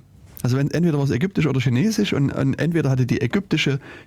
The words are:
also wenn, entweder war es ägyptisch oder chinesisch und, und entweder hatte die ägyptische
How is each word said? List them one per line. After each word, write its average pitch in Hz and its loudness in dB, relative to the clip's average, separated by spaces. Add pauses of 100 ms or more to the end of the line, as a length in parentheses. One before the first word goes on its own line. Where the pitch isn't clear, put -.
(420)
also 127 0
wenn, 143 0
entweder 156 2
war 143 0
es 139 0
ägyptisch 156 0
oder 127 2
chinesisch 175 0
und, 139 2
und 135 0
entweder 151 0
hatte 131 2
die - 0
ägyptische 143 -2 (260)